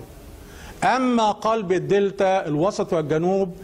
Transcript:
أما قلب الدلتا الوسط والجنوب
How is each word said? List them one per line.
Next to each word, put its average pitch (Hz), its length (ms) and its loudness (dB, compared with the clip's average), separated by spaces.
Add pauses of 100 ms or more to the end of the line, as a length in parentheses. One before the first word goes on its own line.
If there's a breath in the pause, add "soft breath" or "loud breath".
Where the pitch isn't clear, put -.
(840 loud breath)
أما 233 480 2
قلب 214 400 0
الدلتا 190 760 2
الوسط 190 460 0
والجنوب 175 720 0